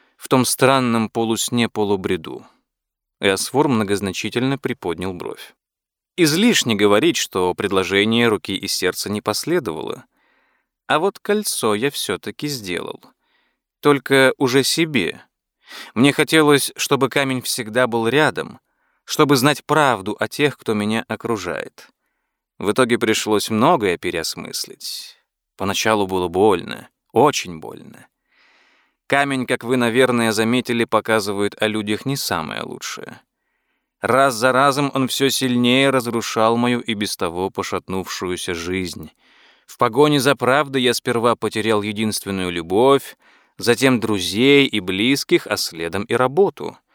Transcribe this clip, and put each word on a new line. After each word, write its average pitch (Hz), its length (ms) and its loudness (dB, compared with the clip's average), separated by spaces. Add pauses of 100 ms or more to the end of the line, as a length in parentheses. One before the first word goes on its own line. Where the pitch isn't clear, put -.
(160)
в - 100 -18
том 131 180 4
странном 123 640 2
полусне-полубреду. 104 1400 -2 (760)
Эосфор 117 480 2
многозначительно 110 920 -2
приподнял 90 560 -6
бровь. - 400 -12 (640)
Излишне 170 580 2
говорить, 104 420 4
что 90 380 -2
предложение 101 760 0
руки 98 260 -2
и 92 140 -6
сердца - 420 -4
не 104 100 -4
последовало. 113 840 -4 (840)
А 143 120 0
вот 196 200 -2
кольцо 202 560 -2
я 123 160 -2
все-таки - 580 -8
сделал. 98 520 -8 (800)
Только 135 560 4
уже 135 260 2
себе. 151 600 -2 (720)
Мне 135 180 4
хотелось, 147 640 4
чтобы 131 320 0
камень 135 320 -2
всегда 117 460 -2
был 113 220 -2
рядом, 135 520 0 (440)
чтобы 143 320 2
знать 135 280 0
правду 123 540 0
о 110 100 -2
тех, 143 300 -2
кто 113 160 -4
меня 107 340 -2
окружает. 98 800 -8 (720)
В 98 140 -2
итоге 120 260 2
пришлось 110 520 0
многое 110 480 2
переосмыслить. - 1160 -10 (400)
Поначалу 98 500 0
было 90 220 -2
больно, 87 600 2 (240)
очень 110 460 2
больно. - 480 -18 (1000)
Камень, 139 400 0
как 123 180 -4
вы, 123 120 0
наверное, 120 560 2
заметили, 117 520 0
показывает 101 800 0
о 110 40 2
людях 107 400 -4
не 139 100 -4
самое 80 460 -6
лучшее. - 580 -12 (800)
Раз 131 340 2
за 120 180 2
разом 139 420 2
он 131 140 0
все 135 200 0
сильнее 123 640 2
разрушал 117 640 0
мою 120 240 0
и 113 140 -6
без 101 220 -4
того 90 340 -4
пошатнувшуюся 92 1040 -6
жизнь. 87 560 -6 (560)
В - 120 -20
погоне 139 420 4
за 139 160 2
правдой 135 460 0
я 120 120 2
сперва 117 420 0
потерял 107 460 -2
единственную 101 680 -4
любовь, 95 640 2 (420)
затем 120 420 2
друзей 107 680 2
и 107 140 -4
близких, 117 640 0
а 104 100 -2
следом 85 480 -6
и 117 100 -4
работу. 135 640 0 (160)